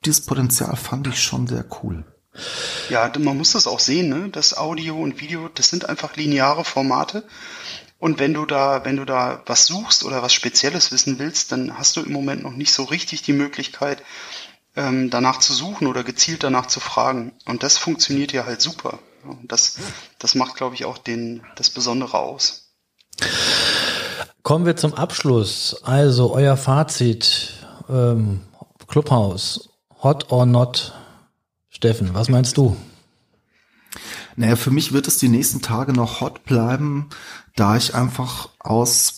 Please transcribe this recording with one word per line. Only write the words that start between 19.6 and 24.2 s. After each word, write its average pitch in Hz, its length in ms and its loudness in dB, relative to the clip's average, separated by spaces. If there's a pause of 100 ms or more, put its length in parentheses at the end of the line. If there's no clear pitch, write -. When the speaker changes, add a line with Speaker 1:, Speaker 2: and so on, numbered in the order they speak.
Speaker 2:
das - 160 0
macht, 127 220 0
glaub 127 160 -4
ich, 120 140 -8
auch 123 100 -6
den, 117 460 -6 (140)
das - 120 -2
Besondere 123 500 -2
aus. - 520 -4 (1700)